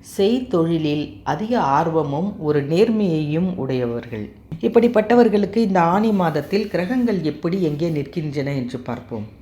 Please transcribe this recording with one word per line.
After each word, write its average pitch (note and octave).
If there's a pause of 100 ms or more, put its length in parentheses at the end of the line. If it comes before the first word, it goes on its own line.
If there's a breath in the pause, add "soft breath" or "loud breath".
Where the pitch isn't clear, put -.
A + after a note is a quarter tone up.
செய்தொழிலில் E3
அதிக A3
ஆர்வமும் D#3+
ஒரு D3
நேர்மையையும் F3
உடையவர்கள். A#2 (300)
இப்படிப்பட்டவர்களுக்கு A3+
இந்த F#3+
ஆனி F#3+
மாதத்தில் F3+
கிரகங்கள் G3
எப்படி E3+
எங்கே D#3
நிற்கின்றன D3
என்று C3
பார்ப்போம். A2+ (160)